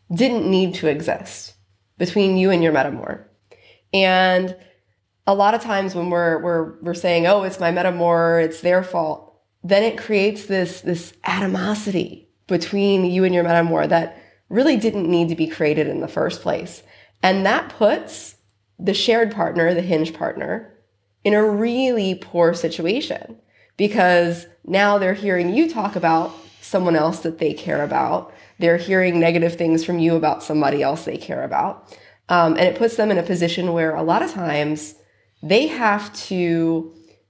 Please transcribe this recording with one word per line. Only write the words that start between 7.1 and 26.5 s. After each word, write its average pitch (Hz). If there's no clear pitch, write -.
"Oh, 202
it's 185
my 170
metamor, 170
it's 160
their 180
fault," 165
then 196
it 220
creates 208
this, 185
this 170
animosity 190
between 196
you 185
and 180
your 175
metamor 170
that -
really 262
didn't 202
need 170
to 165
be 160
created 151
in 143
the 143
first 156
place. 170
And 190
that 240
puts -
the 190
shared 226
partner, 170
the 170
hinge 160
partner, -
in 202
a 214
really 226
poor 170
situation 170
because 180
now 202
they're 190
hearing 185
you 320
talk 208
about 165